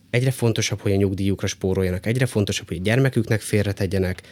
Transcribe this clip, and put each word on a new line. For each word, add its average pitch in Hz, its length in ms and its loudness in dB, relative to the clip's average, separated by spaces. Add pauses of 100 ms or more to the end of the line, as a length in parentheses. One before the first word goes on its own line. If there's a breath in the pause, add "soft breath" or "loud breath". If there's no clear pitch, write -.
(100)
egyre 123 200 0
fontosabb, 113 500 0
hogy 101 120 0
a 98 40 4
nyugdíjukra 98 500 0
spóroljanak, 95 600 -2
egyre 127 200 0
fontosabb, 107 420 -2
hogy 85 80 -6
a 87 60 -6
gyermeküknek 117 580 2
félretegyenek, 95 920 0